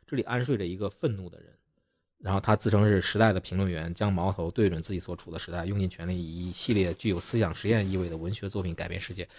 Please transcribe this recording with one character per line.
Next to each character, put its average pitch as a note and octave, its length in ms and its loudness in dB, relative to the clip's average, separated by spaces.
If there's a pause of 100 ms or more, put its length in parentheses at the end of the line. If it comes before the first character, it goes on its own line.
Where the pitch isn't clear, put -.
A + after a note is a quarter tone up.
：“这 C#3+ 100 -4
里 A#2+ 60 2
安 B2 200 -2
睡 B2+ 140 0
着 G2 80 -2
一 F2 140 -4
个 G2+ 100 -2
愤 A2+ 260 -2
怒 F#2 140 -10
的 - 100 -20
人。” - 100 -20 (680)
然 F#2+ 140 -2
后 G2 80 2
他 G#2+ 160 4
自 - 140 0
称 G#2 140 8
是 G2+ 180 6
时 - 160 -2
代 A2 140 6
的 F#2 80 0
评 - 160 -6
论 F#2+ 140 0
员， E2 220 -4
将 G2+ 200 0
矛 F#2 200 2
头 E2+ 180 -2
对 G#2+ 180 4
准 E2 140 -2
自 G2+ 100 -6
己 F#2 60 -2
所 F2 160 -8
处 - 160 -14
的 D#2+ 80 -8
时 - 140 -10
代， F2 140 -4
用 G2+ 120 0
尽 F#2+ 100 2
全 E2+ 200 -8
力 F#2 80 0
以 F2 320 -6
一 F2+ 40 -6
系 - 200 -2
列 F#2 220 4
具 A2 160 -2
有 F2 100 0
思 - 180 -2
想 F2+ 160 2
实 - 140 -6
验 G#2+ 200 2
意 F#2+ 100 0
味 F2+ 100 -2
的 E2 80 -8
文 E2+ 160 -4
学 G2+ 160 -6
作 G2 140 -4
品 F2 120 -2
改 F2 140 -8
变 F2 120 -6
世 - 120 -10
界。 F2+ 160 -10 (100)